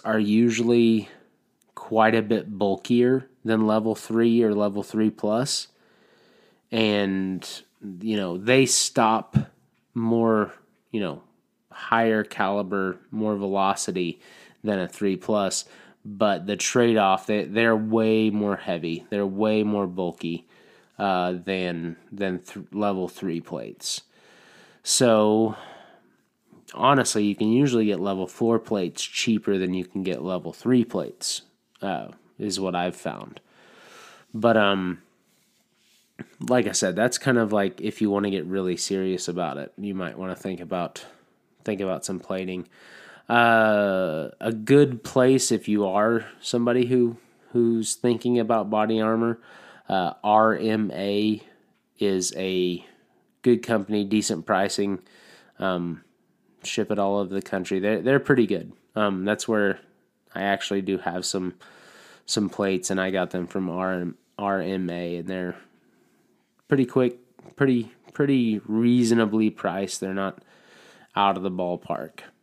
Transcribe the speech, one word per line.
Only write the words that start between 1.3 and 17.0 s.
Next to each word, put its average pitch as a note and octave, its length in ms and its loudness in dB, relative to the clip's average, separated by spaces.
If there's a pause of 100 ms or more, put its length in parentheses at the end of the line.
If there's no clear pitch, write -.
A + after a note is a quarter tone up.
quite A2 400 4
a A2+ 80 2
bit G#2 340 -2
bulkier A#2+ 720 2 (160)
than A2 220 2
level G#2+ 280 2
three A#2 480 2
or G#2+ 120 4
level G2+ 280 0
three G#2+ 280 0
plus. A2+ 580 -4 (1040)
And, G2 760 -2 (540)
you G#2+ 160 -4
know, F#2 200 -4
they B2 300 4
stop - 680 0 (580)
more, A2+ 580 0 (380)
you A2 100 -4
know, D2+ 220 -6 (480)
higher A2+ 540 2
caliber, G2 760 -2 (120)
more G#2+ 260 -2
velocity G2 840 -2 (420)
than G#2 160 -2
a F2 100 -4
three G2 280 -2
plus. G2+ 480 -2 (400)
But G2+ 420 -2
the G2+ 100 -2
trade-off, A2 720 2